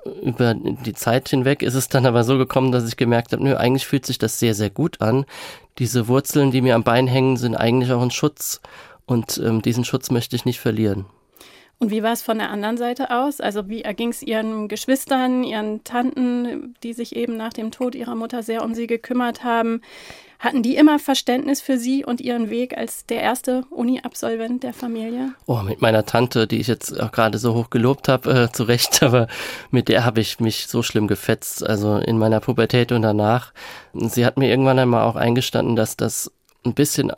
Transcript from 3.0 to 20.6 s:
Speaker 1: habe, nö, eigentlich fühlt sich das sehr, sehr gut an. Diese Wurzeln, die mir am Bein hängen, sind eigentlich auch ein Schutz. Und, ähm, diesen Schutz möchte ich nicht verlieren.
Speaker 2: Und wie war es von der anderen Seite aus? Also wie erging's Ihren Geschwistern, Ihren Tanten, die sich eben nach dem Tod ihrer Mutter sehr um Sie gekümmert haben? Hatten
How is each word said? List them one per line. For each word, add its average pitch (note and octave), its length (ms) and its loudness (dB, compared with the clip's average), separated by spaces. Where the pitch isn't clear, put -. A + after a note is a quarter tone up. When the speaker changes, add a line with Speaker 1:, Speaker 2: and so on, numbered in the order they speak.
Speaker 1:
habe, - 120 -2
nö, C#3 120 2
eigentlich C3 320 0
fühlt C#3 180 -2
sich B2 120 -4
das - 220 -2
sehr, A2+ 140 2
sehr G#2 160 0
gut D3+ 320 -4
an. B2 240 0
Diese A#2+ 300 0
Wurzeln, C3+ 440 2
die C3 100 2
mir B2 140 4
am A2+ 80 2
Bein B2+ 240 4
hängen, C3 300 2
sind A#2+ 180 -2
eigentlich B2 360 2
auch A#2+ 100 2
ein B2 100 0
Schutz. - 500 -4
Und, - 380 -2
ähm, A2+ 180 0
diesen A#2+ 220 0
Schutz - 280 -2
möchte A#2+ 240 -2
ich A#2 100 -2
nicht B2 140 -2
verlieren. G#2 460 0
Speaker 2:
Und A3 80 0
wie G#3+ 140 -2
war A3+ 80 2
es A#3 100 -4
von A3 160 -2
der G3+ 140 -4
anderen G#3 260 -4
Seite B3 320 -4
aus? C4 320 -2
Also G3+ 260 -4
wie A3 140 -8
erging's A#3 400 -6
Ihren A3 460 -4
Geschwistern, B3+ 760 0
Ihren G#3+ 400 -6
Tanten, B3 1000 -4
die A#3 100 -8
sich A#3 220 -8
eben A#3 220 -4
nach A3 160 -8
dem A3+ 180 -8
Tod B3 240 -4
ihrer A#3+ 180 -8
Mutter A3+ 300 -6
sehr A3+ 200 -4
um A3+ 120 -4
Sie A#3 100 -6
gekümmert A#3 580 -2
haben? A#3 380 0
Hatten - 240 0